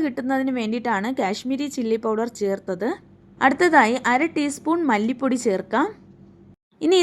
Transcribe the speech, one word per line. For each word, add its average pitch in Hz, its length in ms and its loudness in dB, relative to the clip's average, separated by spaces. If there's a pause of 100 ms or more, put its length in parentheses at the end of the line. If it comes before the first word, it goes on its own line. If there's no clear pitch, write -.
കിട്ടുന്നതിന് 262 540 -2
വേണ്ടിയിട്ടാണ് 226 500 -2 (120)
കാശ്മീരി 254 460 -2 (100)
ചില്ലി 226 280 0
പൗഡർ 220 240 -2 (120)
ചേർത്തത്. 196 480 -2 (580)
അടുത്തതായി 277 500 4 (160)
അര 262 100 2 (140)
ടീസ്പൂൺ 294 420 -2 (120)
മല്ലിപ്പൊടി 240 560 0
ചേർക്കാം. 214 420 0 (960)
ഇനി 349 180 4